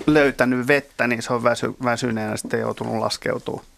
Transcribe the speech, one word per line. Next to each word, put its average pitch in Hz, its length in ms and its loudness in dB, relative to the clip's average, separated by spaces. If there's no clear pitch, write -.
löytänyt 127 600 4
vettä, 139 400 0
niin 117 140 -2
se - 120 -4
on 117 100 -2
väsy-, 117 400 0
väsyneenä 113 540 -2
sitten - 220 -4
joutunut 113 400 -4
laskeutumaan - 680 -4